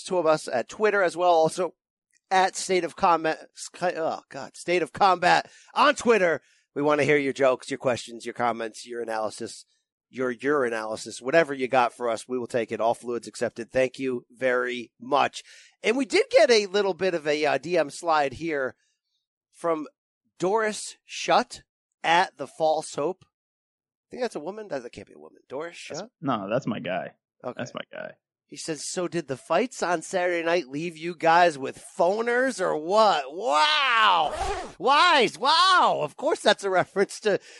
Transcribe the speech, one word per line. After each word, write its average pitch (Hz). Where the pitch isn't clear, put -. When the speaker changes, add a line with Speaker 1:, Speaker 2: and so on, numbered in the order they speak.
Speaker 1:
to 185
us 156
at 117
Twitter 202
as 160
well. 180
Also, 160
at 190
State 180
of 170
Combat. 160
Sky-, -
oh 147
God, -
State 175
of 156
Combat 175
on 269
Twitter. 185
We 147
wanna 147
hear 147
your 135
jokes, 131
your 135
questions, 117
your 117
comments, 117
your 120
analysis, 110
your, 127
your 131
analysis, 110
whatever 143
you 131
got 123
for 120
us. 110
We 127
will 117
take 113
it. 107
All 113
fluids 117
accepted. 113
Thank 131
you 127
very 123
much. 131
And 214
we 269
did 403
get 330
a 220
little 196
bit 175
of 151
a, 151
uh, 139
D 165
M 151
slide 151
here 143
from 160
Doris 214
Shutt -
at 170
the 135
False 156
Hope. 156
I -
think 240
that's -
a 175
woman. 202
That, 143
that 117
can't -
be 95
a 82
woman. 76
Doris 165
Speaker 2:
That's, 156
Speaker 1:
Shutt? 214
Speaker 2:
no, 110
that's 120
my 104
guy. 85
Speaker 1:
Okay. 123
Speaker 2:
That's 123
my -
guy. 50
Speaker 1:
He 147
says, 151
"So 180
did 160
the 131
fights 208
on 170
Saturday 180
night 165
leave 156
you 170
guys 165
with 131
phoners 233
or 165
what?" 170
Wow! 240
Wise. 277
Wow! 302
Of 147
course 302
that's 214
a 196
reference 185
to 196